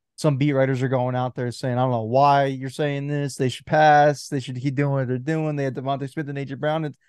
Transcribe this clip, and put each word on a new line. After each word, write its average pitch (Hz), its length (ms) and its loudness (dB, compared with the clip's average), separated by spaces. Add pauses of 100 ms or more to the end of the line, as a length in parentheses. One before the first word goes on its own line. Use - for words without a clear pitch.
(180)
some 143 200 2
beat 147 160 2
writers 135 280 2
are 135 60 0
going 127 260 0
out 127 220 -2
there 123 160 -4
saying, 123 260 -4
"I 127 40 2
don't 127 100 2
know 117 120 -2
why 139 420 4
you're 135 240 -6
saying 143 380 -4
this. 143 280 -4
They 135 140 0
should - 160 -10
pass. 147 640 4
They 143 100 -4
should 127 220 -10
keep 135 140 -4
doing 143 180 0
what 135 160 -2
they're 127 80 -2
doing. 151 400 -4
They 139 80 -2
had 131 100 -4
DeVonta 139 340 -6
Smith 156 200 -8
and 143 80 -8
A 139 80 -8
J 135 80 -10
Brown." 151 320 -2
It's, 143 120 -10 (120)